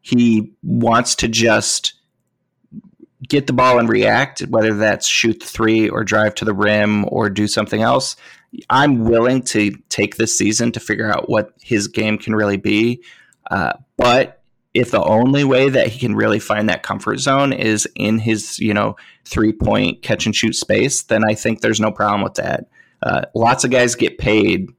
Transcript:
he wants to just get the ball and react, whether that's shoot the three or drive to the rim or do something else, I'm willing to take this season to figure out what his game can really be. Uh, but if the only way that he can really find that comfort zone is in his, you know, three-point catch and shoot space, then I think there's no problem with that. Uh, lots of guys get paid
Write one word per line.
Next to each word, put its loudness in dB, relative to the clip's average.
he 2
wants 0
to -2
just 0
get 0
the -2
ball 4
and 2
react, 0
whether 0
that's 0
shoot -2
the -18
three 0
or -4
drive 0
to -8
the -2
rim 0
or -2
do -2
something -2
else, 0
I'm 2
willing 2
to 0
take -4
this -2
season 0
to -10
figure -4
out -4
what -2
his -2
game -2
can -4
really 0
be. 0
Uh, -2
but 0
if 0
the 0
only 4
way 4
that 2
he -10
can -2
really 2
find 0
that 0
comfort -4
zone 0
is 0
in 0
his, -2
you -2
know, 0
three-point 0
catch -4
and -2
shoot 0
space, -2
then 0
I 0
think -4
there's 0
no 0
problem 0
with -6
that. -6
Uh, 0
lots 2
of -2
guys 2
get -2
paid 2